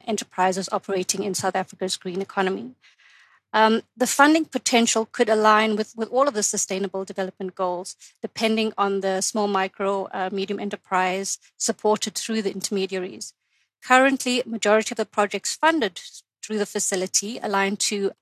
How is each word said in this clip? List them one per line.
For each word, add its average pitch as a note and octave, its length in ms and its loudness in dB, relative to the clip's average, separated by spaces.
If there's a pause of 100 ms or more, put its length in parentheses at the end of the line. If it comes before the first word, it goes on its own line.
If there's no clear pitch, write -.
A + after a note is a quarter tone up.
enterprises F#3 640 0
operating G3 540 -2
in F#3+ 100 -4
South F#3 220 -2
Africa's F#3 400 -4
green F#3 240 -6
economy. G3 520 -2 (800)
Um, A3 280 4 (120)
the A#3+ 120 -2
funding D4+ 400 4
potential A3+ 680 2
could A#3+ 160 0
align G#3+ 480 6
with, G#3+ 180 -4
with A3+ 160 -6
all C4 160 4
of C#4+ 60 0
the G#3 100 -2
sustainable F#3+ 640 -2
development F#3 500 -8
goals, F3+ 420 -4 (260)
depending A3 560 0
on G3+ 220 0
the F#3+ 200 0
small, G#3 260 -2
micro, G3 680 -2
uh, F#3 200 -4
medium G3 260 -4
enterprise F#3+ 800 -4 (200)
supported G#3+ 560 0
through A3 280 -4
the F#3+ 100 -2
intermediaries. F#3+ 840 -4 (500)
Currently, B3+ 600 4
majority A3 460 2
of A3 40 -12
the A3 80 -2
projects G3+ 500 -4
funded D4+ 460 0 (420)
through G#3+ 160 -4
the G#3 80 0
facility G3+ 760 -2
align G3 340 0
to G3+ 440 -2